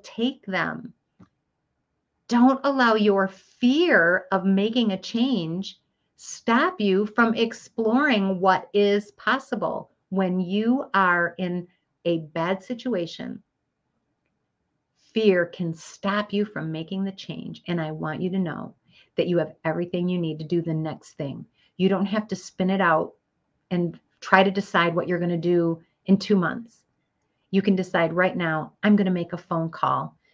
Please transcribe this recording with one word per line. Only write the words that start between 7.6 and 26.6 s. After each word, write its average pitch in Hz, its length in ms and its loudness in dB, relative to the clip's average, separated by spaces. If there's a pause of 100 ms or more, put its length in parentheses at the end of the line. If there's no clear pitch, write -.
what 185 340 2
is 202 380 2
possible. - 800 -4 (200)
When 185 300 0
you 214 540 0
are 175 440 2
in 180 300 -4 (380)
a 170 140 0
bad 165 420 -4
situation, 226 800 -8 (1700)
fear 190 320 4
can 170 280 -6
stop 202 580 -6
you 208 140 0
from 160 260 -8
making 160 320 -6
the 196 80 -6
change. - 560 -12
And 170 140 -2
I 156 100 -6
want 156 300 -8
you 185 100 -2
to 190 80 -2
know - 360 -6 (400)
that 170 120 0
you 175 100 2
have 156 180 -2 (100)
everything 175 420 -2
you 180 120 0
need 156 200 -4
to 160 60 -10
do 170 160 0
the 165 120 -4
next 156 400 -8
thing. 139 320 -10 (320)
You 185 120 2
don't 190 160 0
have 214 240 -4
to 185 60 -6
spin - 340 -4
it 196 120 2
out 170 320 2 (580)
and 175 280 -2 (220)
try 190 220 4
to 196 80 2
decide 175 440 0
what 170 120 -2
you're 170 120 0
gonna 175 180 -2
do 170 440 0 (240)
in 196 120 4
two 208 180 2
months. 143 480 -4 (680)